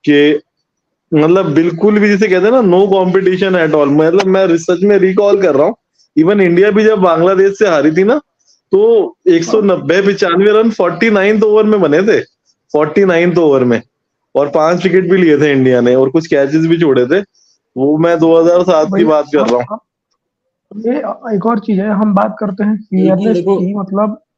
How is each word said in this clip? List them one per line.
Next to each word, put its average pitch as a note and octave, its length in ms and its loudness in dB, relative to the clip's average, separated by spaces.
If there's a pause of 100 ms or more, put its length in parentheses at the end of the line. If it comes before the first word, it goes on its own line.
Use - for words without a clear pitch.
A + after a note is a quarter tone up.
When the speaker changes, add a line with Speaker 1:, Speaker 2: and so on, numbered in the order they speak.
Speaker 1:
कि D3 320 2 (720)
मतलब E3+ 320 2
बिल्कुल E3+ 520 0
भी G#3 100 0
जिसे G3+ 200 0
कहते F#3 180 0
हैं A3+ 60 2
ना G#3 240 2
no G3 100 2
competition F#3 640 0
at E3 180 0
all। D3+ 160 0
मतलब D#3+ 400 0
मैं F#3+ 300 0
सच F3 260 -4
में G3+ 160 2
recall G3 440 0
कर D#3+ 120 0
रहा C#3+ 120 2
हूँ, A#3 80 -4 (440)
even G3 220 2
India F#3 300 2
भी G#3+ 140 0
जब G#3+ 140 2
बांग्लादेश F#3 600 0
से G#3 100 0
हारी D#3 220 2
थी F3+ 140 0
ना B3+ 140 0 (540)
तो A3+ 440 0 (120)
एक E3 160 2
सौ A3 160 -2
नब्बे F#3 420 0
पचानवे G3+ 600 0
रन A3+ 80 0
फ़ोर्टी F3+ 400 -2
नाइन्थ G#3 340 0
over G#3+ 200 2
में G#3+ 160 0
बने D#3+ 220 2
थे, F#3+ 180 0 (520)
फ़ोर्टी D3+ 320 0
नाइन्थ F3 340 0
over C#3 260 2
में, A#2 180 -2 (540)
और C#3+ 120 0
पांच E3 360 -2
wicket F3 260 0
भी F#3+ 60 2
लिए D#3+ 220 2
थे D3 140 0
India C3 280 2
ने B2 140 2
और C3 160 2
कुछ E3 160 -2
catches D3+ 400 0
भी E3 120 0
छोड़े C3 280 0
थे। F3 140 0 (560)
वो D3 220 -2
मैं E3 200 0
दो E3 220 2
हज़ार F3 220 2
सात E3 240 0
की G3 40 -8
Speaker 2:
भाई, G3 140 0
Speaker 1:
बात D3+ 220 0
कर C#3+ 200 -2
रहा A#2+ 100 -2
हूँ। B2 140 -4
Speaker 2:
हम, A3 80 -10 (960)
हम, A3+ 180 -6
ये B3 440 -8
एक F#3 100 -4
और A3+ 120 -2
चीज G#3 200 -4
है, G3+ 100 -4
हम G#3 260 -2
बात G#3+ 260 -2
करते G3 240 -6
हैं G#3+ 120 -2
Speaker 3:
बिल्कुल, F#3 400 -2
Speaker 2:
फेयरनेस G3+ 200 -2
Speaker 3:
देखो F#3 200 -2
Speaker 2:
की, F#3 180 -4
मतलब G#3 480 -6 (140)